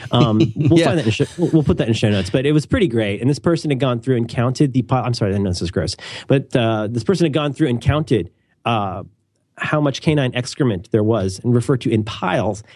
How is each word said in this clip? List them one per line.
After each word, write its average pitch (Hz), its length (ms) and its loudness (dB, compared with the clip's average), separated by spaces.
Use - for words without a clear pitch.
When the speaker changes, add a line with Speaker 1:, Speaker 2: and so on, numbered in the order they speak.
Speaker 1:
um, 117 260 4
Speaker 2:
<laughs> - 180 2
Speaker 1:
we'll 156 240 4
Speaker 2:
Yeah. 165 60 4
Speaker 1:
find 131 140 2
that 107 60 -2
in 113 60 2
show, 131 140 0
we'll, 165 100 0
we'll 160 140 4
put 170 160 2
that 123 80 -2
in 113 80 2
show 107 140 2
notes. 98 200 0
But 131 160 0
it 147 60 2
was 151 160 2
pretty 226 200 2
great. 104 320 -2
And 120 100 0
this 139 100 0
person 160 320 0
had 131 80 -2
gone 123 200 0
through 127 180 0
and 117 120 -2
counted 127 440 -2
the 127 100 0
pi-, 127 180 0
I'm 120 140 -2
sorry, 101 180 0
I 101 60 0
know 98 100 0
this 90 140 -4
is 87 80 -4
gross. 80 240 -4
But, 135 280 0
uh, 113 340 0
this 120 140 -4
person 170 220 0
had 143 80 0
gone 147 200 -2
through 156 160 0
and 120 120 -2
counted, 131 480 0
uh, 101 400 -2
how - 220 -2
much 143 220 0
canine 143 340 0
excrement 120 560 -2
there 110 120 2
was 98 380 0
and 120 140 2
referred 123 240 2
to - 100 -2
in 110 140 2
piles, 107 580 -4